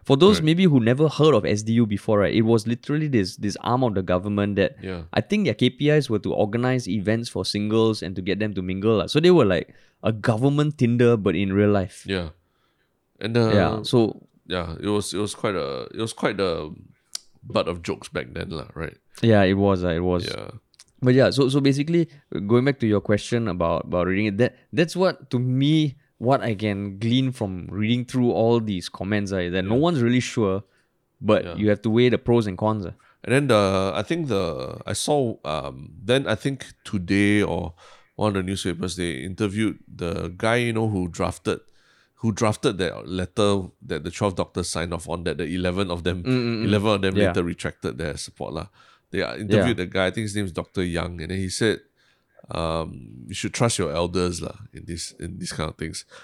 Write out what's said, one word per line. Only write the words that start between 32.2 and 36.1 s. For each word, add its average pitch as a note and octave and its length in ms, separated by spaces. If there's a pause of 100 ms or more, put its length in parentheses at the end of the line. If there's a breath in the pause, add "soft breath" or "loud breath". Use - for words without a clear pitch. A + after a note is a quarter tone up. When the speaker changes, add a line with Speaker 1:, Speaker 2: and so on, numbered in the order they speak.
Speaker 1:
and F#2 100
cons, G#2+ 280
uh. E2+ 60 (320 soft breath)
Speaker 2:
And - 80
then C#3 160
the, G2 480
I G2 80
think E3+ 240
the, E2 580
I - 60
saw, C3 540
um, C#2+ 460 (120)
then B2+ 240